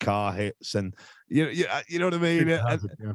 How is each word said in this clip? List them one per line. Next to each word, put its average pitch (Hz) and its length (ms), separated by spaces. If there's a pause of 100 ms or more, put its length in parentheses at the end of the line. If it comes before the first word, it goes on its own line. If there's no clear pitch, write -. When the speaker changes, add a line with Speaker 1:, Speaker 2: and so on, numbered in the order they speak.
Speaker 1:
car 101 320
hits, 101 420
and 95 200 (340)
you, 151 200
you, 160 200
uh, 117 200
you 170 100
know 180 80
what 175 80
I 170 40
mean? 165 300
Speaker 2:
It 165 180
Speaker 1:
And - 20
Speaker 2:
has, 117 160 (140)
yeah. 107 160